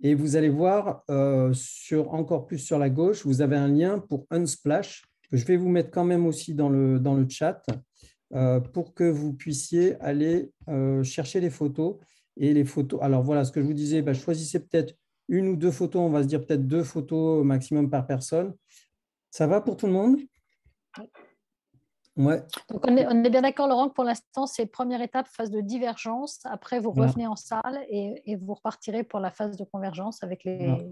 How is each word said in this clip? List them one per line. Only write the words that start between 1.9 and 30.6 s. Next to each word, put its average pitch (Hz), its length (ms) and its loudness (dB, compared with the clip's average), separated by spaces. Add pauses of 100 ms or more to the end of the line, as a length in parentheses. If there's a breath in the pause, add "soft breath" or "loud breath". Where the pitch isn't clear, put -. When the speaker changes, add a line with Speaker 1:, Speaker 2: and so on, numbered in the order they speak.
Speaker 1:
encore 160 320 -2
plus 156 140 -6
sur 147 200 -2
la 139 100 2
gauche, 170 360 0
vous 135 160 2
avez 143 160 2
un 139 100 2
lien 170 320 2
pour 139 300 -8
Unsplash, 165 760 -2 (280)
que 131 60 2
je 120 100 0
vais 180 100 4
vous 180 120 0
mettre 170 200 2
quand 180 140 0
même 175 240 2
aussi 160 260 -4
dans 147 160 2
le, 135 300 4
dans 139 160 2
le 135 120 4
chat, 165 380 -4 (720 soft breath)
euh, 127 240 2
pour 147 340 -6
que 180 100 -2
vous 151 300 0
puissiez 165 680 0
aller, 151 520 0 (180)
euh, 135 320 2
chercher 135 380 -4
les 175 100 0
photos. 156 460 -2 (420 soft breath)
Et 139 160 2
les 143 120 4
photos, 139 360 -2
alors 135 220 4
voilà, 143 220 2
ce 127 60 -4
que 151 100 -2
je 139 40 2
vous 151 80 0
disais, 147 300 0
bah, 139 100 0
choisissez 160 460 -4
peut-être 160 340 -2 (340)
une 190 200 2
ou 185 80 2
deux 165 160 2
photos, 175 320 0
on 170 60 2
va 147 120 2
se 139 60 2
dire 147 180 -2
peut-être 135 220 0
deux 160 160 0
photos 160 580 0
au - 20 4
maximum 139 460 2
par 135 160 -2
personne. 165 480 -2 (800 soft breath)
Ça 156 160 0
va 196 120 4
pour 214 160 -2
tout 220 120 -2
le 185 60 4
monde ? 226 240 4 (2000)
Ouais. 147 280 2 (260)
Speaker 2:
Donc, - 180 -10
on 247 80 4
est, 254 120 4
on 233 160 4
est 240 80 4
bien 254 100 4
d'accord, 269 260 2
Laurent, 262 220 2
que 269 60 -14
pour 254 80 0
l'instant, 247 420 -4
c'est 240 220 -4
première 247 340 -4
étape, 262 260 -4
phase 226 220 -8
de 214 120 -4
divergence. 233 840 -6
Après, 247 340 -6
vous 220 140 -2
Speaker 1:
Voilà. 262 160 4
Speaker 2:
revenez 240 160 -2
en 220 100 -6
salle 240 440 -8 (100)
et, 202 320 -6 (100)
et 208 40 -6
vous 190 180 -8
repartirez 220 500 -8
pour 220 160 -8
la 190 120 -6
phase 208 260 -8
de 196 60 -10
convergence 190 580 -10
avec 185 220 -10
les, 185 140 -6
Speaker 1:
Voilà. 135 340 0